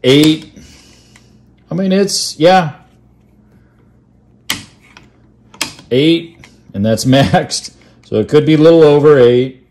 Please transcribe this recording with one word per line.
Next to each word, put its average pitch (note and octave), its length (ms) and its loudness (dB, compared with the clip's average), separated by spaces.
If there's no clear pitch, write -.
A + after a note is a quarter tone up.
Eight. D3+ 480 0
I D#3+ 40 -10
mean, F#3 180 -4
it's, - 440 -4
yeah. E3+ 440 0
Eight, D#3+ 560 -4
and G2+ 120 -6
that's A2 200 -4
<laughs> - 0 -
maxed. C3+ 680 -2
So - 140 -8
it G#2 100 -4
could D3 180 0
be D#3 100 2
a - 20 0
little D#3+ 260 4
over D3 340 4
eight. B2 540 0